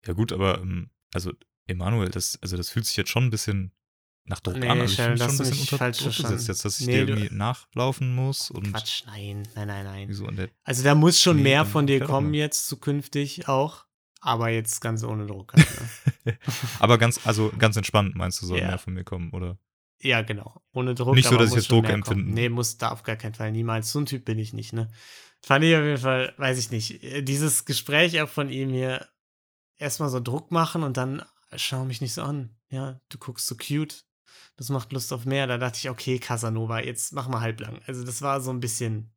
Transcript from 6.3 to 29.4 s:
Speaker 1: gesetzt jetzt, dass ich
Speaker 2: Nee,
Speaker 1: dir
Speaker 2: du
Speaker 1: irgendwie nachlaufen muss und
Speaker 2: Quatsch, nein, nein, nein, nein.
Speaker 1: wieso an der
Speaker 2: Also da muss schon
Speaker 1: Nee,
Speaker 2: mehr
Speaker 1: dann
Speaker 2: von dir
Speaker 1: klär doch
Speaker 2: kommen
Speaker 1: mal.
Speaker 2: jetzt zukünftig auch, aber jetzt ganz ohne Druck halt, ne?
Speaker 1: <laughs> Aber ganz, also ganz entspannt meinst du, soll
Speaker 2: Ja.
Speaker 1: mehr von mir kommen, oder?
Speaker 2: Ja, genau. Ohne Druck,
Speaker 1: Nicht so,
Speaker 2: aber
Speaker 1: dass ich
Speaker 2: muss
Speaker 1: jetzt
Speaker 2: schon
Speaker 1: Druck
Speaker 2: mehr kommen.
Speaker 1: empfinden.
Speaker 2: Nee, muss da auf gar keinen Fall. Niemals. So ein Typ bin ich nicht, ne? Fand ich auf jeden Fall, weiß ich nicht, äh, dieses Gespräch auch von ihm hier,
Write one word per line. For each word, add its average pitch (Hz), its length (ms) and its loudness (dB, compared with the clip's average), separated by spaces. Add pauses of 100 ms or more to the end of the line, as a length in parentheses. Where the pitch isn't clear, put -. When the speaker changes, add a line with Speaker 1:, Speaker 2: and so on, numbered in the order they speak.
Speaker 1:
gesetzt 117 120 -4
jetzt, - 160 -4
dass 101 140 -2
ich 123 60 -2
Speaker 2:
Nee, 123 80 2
Speaker 1:
dir 110 120 4
Speaker 2:
du 107 80 0
Speaker 1:
irgendwie 104 220 -2
nachlaufen 123 800 -2
muss 131 360 -2
und 101 200 -6
Speaker 2:
Quatsch, 107 340 -6
nein, 101 500 -10
nein, 104 120 -6
nein, 98 180 -8
nein. 98 240 -10
Speaker 1:
wieso 101 180 -8
an 107 80 -6
der 95 140 -6 (140)
Speaker 2:
Also 127 200 -2
da 143 120 8
muss 165 260 8
schon 170 160 6
Speaker 1:
Nee, 139 60 6
Speaker 2:
mehr 139 200 6
Speaker 1:
dann - 80 0
Speaker 2:
von 147 160 2
dir 139 100 4
Speaker 1:
klär 139 100 0
doch 139 80 0
Speaker 2:
kommen 147 160 2
Speaker 1:
mal. 151 80 0
Speaker 2:
jetzt - 280 -2
zukünftig 143 800 -4
auch, 139 380 0 (360)
aber 117 280 0
jetzt 113 320 -2
ganz 113 220 -2
ohne 107 220 -4
Druck 98 280 -12
halt, - 180 10
ne? 120 180 -8 (360)
Speaker 1:
<laughs> - 540 -4
Aber 113 180 8
ganz, 117 280 4
also 107 320 2
ganz 107 200 4
entspannt 101 380 2
meinst 87 260 -4
du, 92 40 -8
soll 90 140 -2
Speaker 2:
Ja. 90 80 0
Speaker 1:
mehr 92 100 -2
von 92 160 -8
mir 90 100 -6
kommen, 87 280 -6
oder? 90 260 -6 (440)
Speaker 2:
Ja, 120 200 4
genau. 107 400 -8 (120)
Ohne 127 220 -2
Druck, 127 200 4
Speaker 1:
Nicht 127 120 8
so, 127 80 8
Speaker 2:
aber 117 40 6
Speaker 1:
dass 117 100 8
ich 120 60 2
Speaker 2:
muss - 0 -
Speaker 1:
jetzt 107 120 4
Speaker 2:
schon - 80 6
Speaker 1:
Druck 110 80 8
Speaker 2:
mehr 107 140 2
kommen. 98 220 -2
Speaker 1:
empfinden. 92 140 -2
Speaker 2:
Nee, 120 160 0
muss 117 280 -2
da 113 140 -2
auf 113 120 -10
gar 110 120 -4
keinen 107 200 -10
Fall. 110 160 -4
Niemals. 113 400 -2
So 147 80 -2
ein 147 60 0
Typ 131 200 -8
bin 113 140 -2
ich 110 140 -6
nicht, 110 200 -10
ne? 113 160 -2 (520)
Fand 139 220 4
ich 165 120 8
auf 151 80 4
jeden 147 140 2
Fall, 127 400 0
weiß 131 200 0
ich 113 140 -4
nicht, 110 320 -6
äh, 143 180 -6
dieses 139 440 0
Gespräch 156 560 2
auch 151 80 -2
von 143 200 -4
ihm 135 200 -2
hier, 127 380 -2 (680)